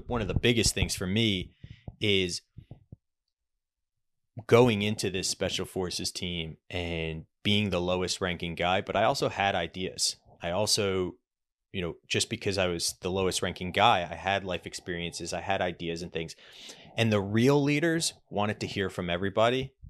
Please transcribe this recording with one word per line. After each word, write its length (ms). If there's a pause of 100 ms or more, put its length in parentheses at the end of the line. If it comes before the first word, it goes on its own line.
one 160
of 60
the 60
biggest 400
things 220
for 100
me 460 (480)
is 420 (2000)
going 360
into 280
this 180
Special 380
Forces 440
team 460 (140)
and 540 (200)
being 260
the 100
lowest 400
ranking 340
guy, 260
but 160
I 80
also 240
had 260
ideas. 640 (260)
I 100
also, 640 (560)
you 100
know, 140 (120)
just 220
because 260
I 120
was 340
the 80
lowest 320
ranking 300
guy, 380
I 40
had 300
life 220
experiences, 680
I 60
had 200
ideas 420
and 100
things. 220 (640)
And 160
the 80
real 420
leaders 520 (160)
wanted 300
to 60
hear 240
from 200
everybody, 640 (180)